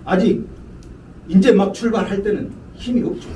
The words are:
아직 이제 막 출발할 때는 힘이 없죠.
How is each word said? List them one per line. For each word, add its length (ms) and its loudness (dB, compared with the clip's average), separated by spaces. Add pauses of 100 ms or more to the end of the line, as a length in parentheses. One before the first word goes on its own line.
아직 400 2 (800)
이제 240 6
막 220 4
출발할 480 -2
때는 300 -4 (240)
힘이 280 -2
없죠. 320 -6